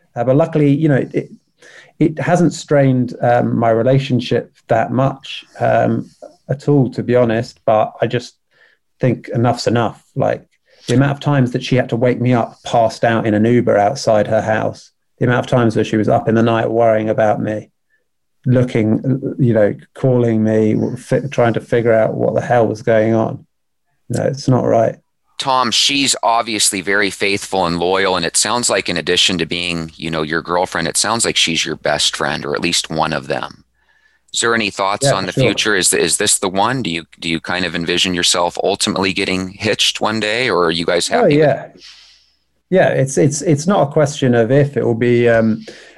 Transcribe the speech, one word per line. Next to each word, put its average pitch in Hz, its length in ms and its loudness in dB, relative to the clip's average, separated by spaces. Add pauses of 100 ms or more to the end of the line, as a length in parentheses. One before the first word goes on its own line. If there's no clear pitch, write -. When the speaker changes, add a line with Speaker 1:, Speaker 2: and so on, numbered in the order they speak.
(160)
Speaker 1:
Uh, - 80 -4
but 131 120 2
luckily, 156 340 2
you 156 180 2
know, 135 240 2
it, - 180 -4 (680)
it 156 200 0
hasn't 165 360 2
strained, 131 680 2
um, 120 380 2
my 113 100 2
relationship 123 840 0 (140)
that 113 220 0
much, 135 540 -4 (160)
um, 117 480 0 (400)
at 139 180 -6
all, 143 260 4
to 117 100 -6
be 120 120 0
honest. 113 520 0
But 110 340 2
I 123 60 0
just 120 320 -6 (640)
think - 280 -2
enough's 120 380 -2
enough. 110 360 -2 (140)
Like, 113 300 -2 (400)
the 113 80 0
amount 139 180 2
of 139 80 -8
times 135 320 2
that 123 100 -4
she - 140 0
had 123 140 0
to 123 60 -2
wake 123 220 0
me 123 140 0
up, 113 300 0
passed 117 420 0
out 113 220 0
in 104 80 2
an 107 100 2
Uber 117 320 2
outside 107 500 2
her 107 140 0
house, 107 500 -4 (280)
the 123 80 0
amount 123 180 2
of - 60 -12
times 120 260 2
where 110 80 2
she 110 140 0
was 104 100 0
up 120 180 2
in 113 80 2
the 113 80 4
night 113 280 0
worrying 110 400 2
about 110 320 0
me, 107 280 -6 (760)
looking, 127 920 0
you 120 140 4
know, 107 220 2 (180)
calling 117 500 2
me, 110 320 2 (220)
fi-, - 340 -4
trying 117 220 2
to 110 80 -4
figure 117 320 0
out 110 220 2
what 117 200 -2
the 120 60 0
hell 120 260 2
was 110 140 -4
going 113 320 2
on. - 340 -2 (640)
No, - 140 -2
it's 135 260 -2
not 120 160 2
right. 113 320 2 (400)
Speaker 2:
Tom, 127 340 -2
she's 139 520 0
obviously 110 580 -2
very 98 300 0
faithful 98 560 -2
and 85 120 -2
loyal. 92 380 0
And 85 80 -2
it - 140 -4
sounds 120 320 -2
like, 98 180 -2
in 90 80 -4
addition 90 400 0
to 82 80 -2
being, 85 520 -6
you 82 140 -10
know, 80 120 -4
your 78 180 -4
girlfriend, 85 480 -2
it - 80 -6
sounds 107 300 -2
like 82 100 -2
she's - 300 -2
your 76 100 -6
best - 400 -2
friend, 73 300 -4
or 73 80 -4
at - 80 -4
least 85 260 -4
one 78 240 -2
of 69 140 -6
them. 67 380 -8 (720)
Is - 60 -4
there 117 140 0
any 110 140 -2
thoughts 98 380 -2
Speaker 1:
Yeah, 135 80 2
Speaker 2:
on 95 100 -2
the 92 80 -6
Speaker 1:
sure. 131 120 0
Speaker 2:
future? 104 300 0
Is, 90 200 0
is 82 240 0
this 104 200 0
the 98 120 -4
one? 113 320 -2
Do 85 80 -6
you, 82 160 -6 (120)
do 82 120 -6
you 82 100 -2
kind 90 240 -4
of 82 100 -4
envision 87 380 -2
yourself 87 500 -2
ultimately 95 520 -2
getting 92 340 -4
hitched 98 540 -4
one 110 180 -2
day, 113 300 -2
or 87 160 2
are 82 40 2
you 85 140 -2
guys 87 260 0
Speaker 1:
Oh, - 40 0
Speaker 2:
happy 160 240 4
with 151 80 4
Speaker 1:
yeah. - 260 -2 (960)
Yeah, 180 220 2
it's, 135 260 -2
it's, 151 240 2
it's 156 260 0
not 180 220 2
a - 20 -12
question 139 440 0
of 113 180 2
if, 143 240 2
it 117 80 0
will 117 100 0
be, 120 360 4
um, 113 340 2 (340)